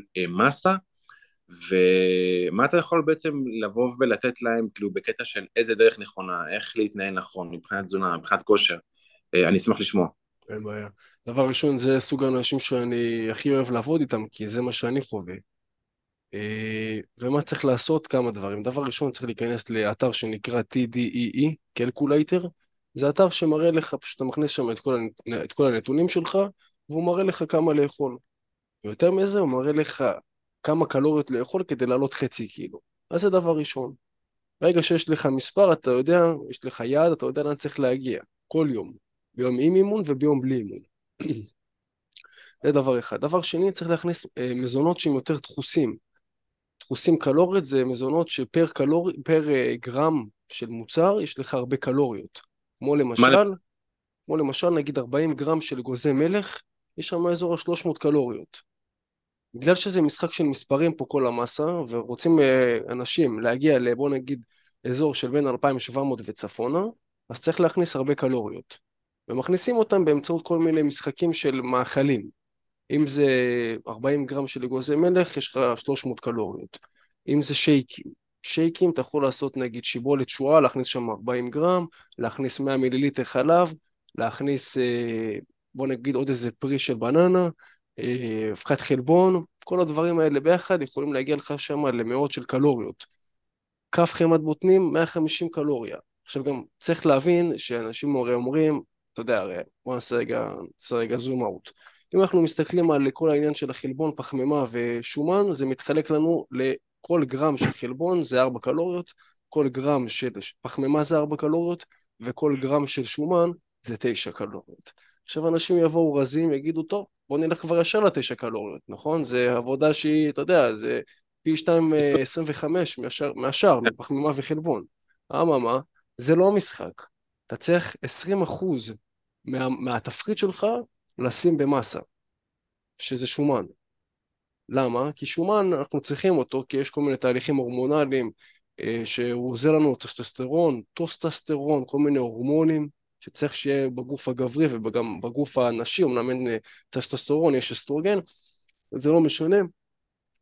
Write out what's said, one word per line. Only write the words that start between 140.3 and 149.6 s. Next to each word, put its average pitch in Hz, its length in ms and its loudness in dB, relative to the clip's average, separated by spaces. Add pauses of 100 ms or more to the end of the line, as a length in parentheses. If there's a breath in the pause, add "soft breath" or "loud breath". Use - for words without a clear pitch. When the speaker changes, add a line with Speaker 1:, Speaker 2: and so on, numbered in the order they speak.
Speaker 2:
טוסטסטרון, 151 920 -2
כל 143 100 -4
מיני 143 220 4
הורמונים, 147 680 0 (300)
שצריך - 360 -6
שיהיה 139 340 0
בגוף 127 380 -8
הגברי 127 380 0
וגם 110 560 -2
בגוף 123 360 -4
הנשי, 120 460 0
אמנם 123 260 2
אין, 127 180 -2
אה, 117 100 -2 (320 soft breath)
טסטוסטרון, 143 640 0
יש 123 160 -2
אסטרוגן, 160 480 -2 (720 soft breath)
זה 139 180 0
לא 165 120 8
משנה. 160 360 2 (840)